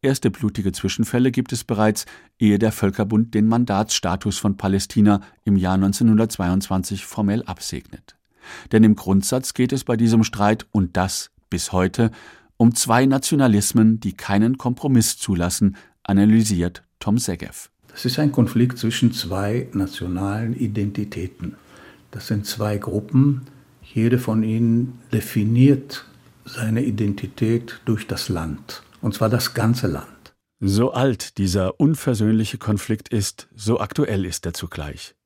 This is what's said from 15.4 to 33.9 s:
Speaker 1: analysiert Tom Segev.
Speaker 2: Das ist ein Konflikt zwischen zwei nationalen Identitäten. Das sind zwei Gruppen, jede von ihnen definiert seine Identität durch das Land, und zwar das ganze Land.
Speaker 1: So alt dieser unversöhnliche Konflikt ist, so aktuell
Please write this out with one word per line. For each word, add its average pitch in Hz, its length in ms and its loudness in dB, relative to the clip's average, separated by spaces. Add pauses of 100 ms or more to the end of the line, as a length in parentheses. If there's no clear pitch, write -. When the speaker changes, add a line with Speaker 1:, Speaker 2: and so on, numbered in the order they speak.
Speaker 1:
analysiert 101 800 2 (160)
Tom 104 180 0
Segev. - 520 -8 (180)
Speaker 2:
Das - 160 -18
ist 123 160 -4
ein 143 140 0
Konflikt 120 440 2
zwischen 113 360 0
zwei 101 580 -4
nationalen 98 840 -4
Identitäten. 104 1000 -6 (560)
Das - 160 -14
sind 104 180 -2
zwei 107 320 -4
Gruppen, 131 680 0 (380)
jede 117 380 0
von 110 240 0
ihnen 117 560 0 (140)
definiert 120 880 2 (400)
seine 113 400 -4
Identität 110 1000 -2
durch 110 200 -2
das - 220 -8
Land, 80 560 -8 (160)
und 104 140 -4
zwar 110 160 0
das - 240 -2
ganze 113 340 0
Land. - 460 -8 (260)
Speaker 1:
So 101 320 0
alt 127 460 -2
dieser 95 420 0
unversöhnliche 110 760 2
Konflikt 107 500 -4
ist, - 480 -4
so 107 240 -2
aktuell 104 460 -2